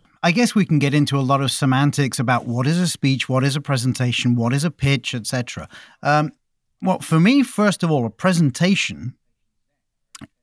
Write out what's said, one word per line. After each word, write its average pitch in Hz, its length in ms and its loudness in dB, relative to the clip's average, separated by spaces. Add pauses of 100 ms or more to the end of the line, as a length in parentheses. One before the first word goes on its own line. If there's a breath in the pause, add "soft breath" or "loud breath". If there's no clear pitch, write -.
(240)
I 175 80 2
guess 226 220 2
we 196 120 2
can 151 140 2
get 139 140 0
into 143 240 2
a 139 40 0
lot 135 180 2
of 135 120 -2
semantics 139 680 0
about 123 260 0
what 120 220 -2
is 165 100 0
a 180 100 0
speech, 135 420 -2
what 131 140 0
is 135 120 0
a 147 60 -6
presentation, 123 720 0
what 117 180 0
is 139 120 0
a 170 60 -2
pitch, 139 440 -2
et 117 120 -8
cetera. 120 420 -6 (340 loud breath)
Um, 151 280 0 (500)
well, 185 180 0
for 160 200 0
me, 247 240 6
first 208 400 -2
of 165 80 0
all, 131 140 0
a 113 40 -4
presentation 165 1040 0 (1300)